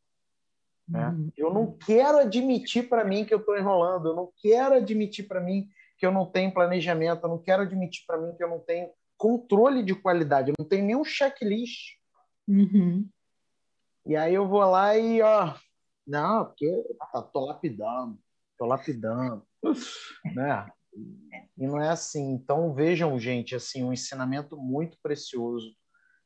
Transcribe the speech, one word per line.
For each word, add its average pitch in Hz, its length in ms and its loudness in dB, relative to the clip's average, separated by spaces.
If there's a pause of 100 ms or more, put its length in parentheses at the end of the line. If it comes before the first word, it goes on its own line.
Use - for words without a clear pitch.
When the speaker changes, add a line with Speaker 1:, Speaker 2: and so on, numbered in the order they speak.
(880)
Speaker 1:
né? 165 220 -4
Speaker 2:
Uhum. 160 280 -6
Speaker 1:
Eu 160 160 -2
não 220 240 -2
quero 269 420 4
admitir 247 720 0
pra 226 160 2
mim 202 200 -2
que 214 80 0
eu 208 120 0
tô 202 100 0
enrolando, 185 540 2
eu 165 60 -2
não 180 160 -6 (100)
quero 254 340 4
admitir 208 520 0
pra 185 140 -6
mim 196 280 -2 (280)
que - 80 0
eu 185 60 4
não 190 140 0
tenho 185 280 -2
planejamento, 170 680 2
eu 170 60 -4
não 165 100 -4
quero 190 240 2
admitir 185 420 -6
pra 165 120 -4
mim 165 180 -6
que 175 80 -6
eu 170 60 -4
não 165 100 -6
tenho 170 300 -6 (280)
controle 240 640 4
de 185 120 0
qualidade, 165 560 2
eu 147 80 -2
não 151 80 -8
tenho 196 180 0
nenhum 240 200 0
checklist. 240 920 -4 (500)
Speaker 2:
Uhum. 196 600 4 (1000)
Speaker 1:
E 151 120 0
aí 160 160 2
eu 196 140 2
vou 202 120 4 (100)
lá 202 280 6
e, 226 240 4
ó, 208 340 4 (500)
não, 160 400 0
porque 160 380 -2 (300)
tá, 123 80 -4
tô 135 240 -6
lapidando, 120 760 -6 (380)
tô 120 80 -6
lapidando, 120 800 -4 (180)
<laughs> - 720 -6
né? 123 340 -4 (880)
E 131 80 -6
não 143 160 -4
é 151 80 0
assim. 151 440 -4
Então, 147 400 -2
vejam, 156 460 0
gente, 120 360 -6
assim, 127 280 -8
um 127 100 -2
ensinamento 135 640 -6
muito 139 440 -6
precioso 120 720 -6 (520)